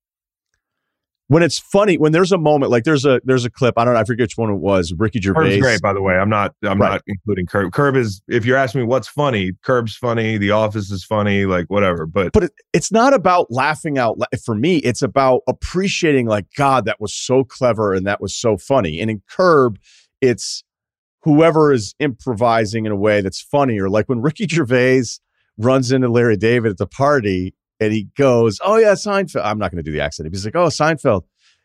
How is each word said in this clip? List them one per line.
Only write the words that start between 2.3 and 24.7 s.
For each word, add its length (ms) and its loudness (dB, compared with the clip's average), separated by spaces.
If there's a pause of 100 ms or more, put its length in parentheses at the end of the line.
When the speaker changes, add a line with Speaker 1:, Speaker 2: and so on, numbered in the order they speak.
Speaker 1:
a 40 2
moment, 340 2
like, 140 2
there's 220 2
a, 180 4
there's 220 0
a 40 -4
clip, 280 0
I 80 2
don't 80 2
know, 60 2
I 40 2
forget 200 -2
which 120 -8
one 140 -2
it 80 -2
was, 400 0
Ricky 200 -2
Speaker 2:
Curb's 200 0
Speaker 1:
Gervais. 220 2
Speaker 2:
great, 200 2
by 140 0
the 80 -4
way. 140 2
I'm 120 2
not, 340 -2
I'm 160 -2
Speaker 1:
Right. 120 2
Speaker 2:
not 160 -4
including 400 -6
Curb. 260 -2
Curb 240 2
is, 320 -2
if 160 -2
you're 140 2
asking 240 -2
me 40 -2
what's 220 -2
funny, 440 -2 (120)
Curb's 320 -2
funny, 400 -2
The 140 0
Office 400 -2
is 140 -10
funny, 420 -2
like, 240 -2
whatever. 340 0
But 300 -4
Speaker 1:
But 100 4
it, 80 -6 (220)
it's 180 -2
not 220 4
about 360 0
laughing 460 -2
out 220 0
lou-, 80 -4 (180)
for 100 -4
me, 240 0
it's 220 -2
about 480 2
appreciating, 800 -2
like, 280 -2
"God, 300 0
that 160 -6
was 140 -8
so 300 0
clever 500 0
and 120 -2
that 140 -2
was 140 -8
so 240 -2
funny." 420 -2
And 100 -4
in 160 -8
Curb, 520 2 (420)
it's 420 -2 (600)
whoever 500 4
is 260 -2
improvising 840 -2
in 80 -4
a 40 -4
way 260 2
that's 180 -6
funny. 400 -2
Or, 80 -2
like, 180 0
when 140 -2
Ricky 260 -4
Gervais 580 2 (520)